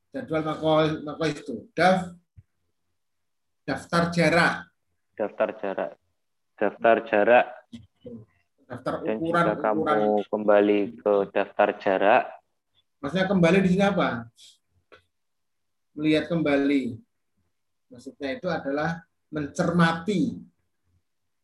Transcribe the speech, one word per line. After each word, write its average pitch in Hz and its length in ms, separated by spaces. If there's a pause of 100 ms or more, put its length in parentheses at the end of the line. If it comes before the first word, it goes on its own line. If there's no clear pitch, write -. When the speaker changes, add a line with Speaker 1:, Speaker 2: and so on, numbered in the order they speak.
(160)
Speaker 1:
Jadwal 151 320
maqayis, 156 460 (100)
maqayis 151 400
itu. 117 120 (200)
Daf-, 180 400 (1500)
daftar 170 420
jarak. 165 440 (600)
Speaker 2:
Daftar 104 360 (100)
jarak. 98 320 (680)
Daftar 113 380 (100)
jarak. 110 400 (1200)
Speaker 1:
Daftar 127 260 (100)
Speaker 2:
Dan 110 160
Speaker 1:
ukuran, 165 280
Speaker 2:
jika 104 160
kamu 107 200
Speaker 1:
ukuran. 104 440
Speaker 2:
kembali 104 520 (200)
ke 104 140 (180)
daftar 101 380 (100)
jarak. 101 440 (760)
Speaker 1:
Maksudnya 185 280
kembali 185 360
di 180 80
sini 185 120
apa? 135 440 (1700)
Melihat 151 320
kembali. 143 560 (1080)
Maksudnya 139 440
itu 180 160
adalah 156 520 (280)
mencermati. 165 1040 (1080)